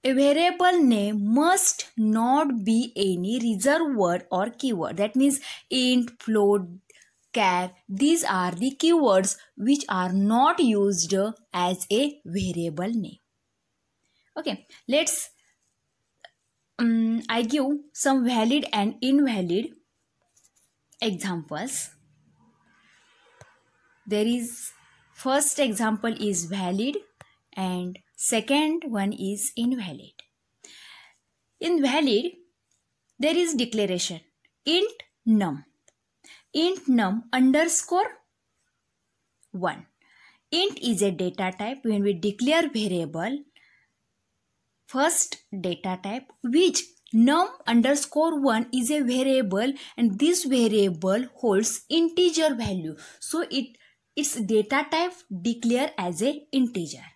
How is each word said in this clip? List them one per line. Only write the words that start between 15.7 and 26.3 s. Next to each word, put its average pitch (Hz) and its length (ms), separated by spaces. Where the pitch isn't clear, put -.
um, 226 500
I 233 140
give 262 240
some 269 320
valid 240 480
and 214 260
invalid 240 680
examples. 185 920
There 208 200
is, 240 460
first 277 460
example 220 600
is 190 260